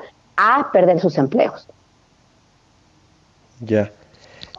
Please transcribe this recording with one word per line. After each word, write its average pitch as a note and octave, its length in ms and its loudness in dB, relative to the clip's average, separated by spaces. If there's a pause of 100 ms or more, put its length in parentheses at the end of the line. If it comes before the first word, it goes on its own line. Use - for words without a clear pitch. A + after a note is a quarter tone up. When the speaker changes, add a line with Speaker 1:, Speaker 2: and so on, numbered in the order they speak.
(360)
Speaker 1:
a B3 360 0
perder F3+ 280 4
sus F3 200 -2
empleos. - 480 -2 (1900)
Speaker 2:
Ya. G#2+ 320 -2 (680)